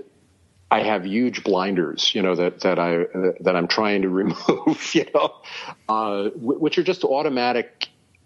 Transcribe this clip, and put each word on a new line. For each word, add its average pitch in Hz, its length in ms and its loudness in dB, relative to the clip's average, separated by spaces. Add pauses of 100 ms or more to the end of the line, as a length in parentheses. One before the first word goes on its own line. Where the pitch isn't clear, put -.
(680)
I 110 140 2
have 101 220 -2
huge 110 380 -2
blinders, 90 720 0
you 107 80 0
know, 92 140 2
that, 87 260 0
that 90 180 2
I, 85 260 2 (340)
that 90 160 2
I'm 85 120 0
trying 104 340 0
to 95 80 2
<laughs> 92 120 0
remove, - 720 0
you 165 120 2 (100)
know, 151 200 2 (520)
uh, 107 360 0
w-, 120 360 -2
which 151 180 0
are 175 60 2
just 180 220 -2
automatic 127 840 0 (380)